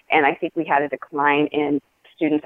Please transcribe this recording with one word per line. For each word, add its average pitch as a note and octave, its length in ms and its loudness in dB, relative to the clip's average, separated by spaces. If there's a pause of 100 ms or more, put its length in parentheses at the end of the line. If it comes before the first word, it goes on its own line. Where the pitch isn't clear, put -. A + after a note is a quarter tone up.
(140)
And D3+ 120 4
I C#3 100 2
think - 200 -6
we D#3+ 100 -2
had D3+ 160 2
a D3 60 0
decline C#3+ 600 0
in D3 340 -2 (340)
students D3+ 300 -2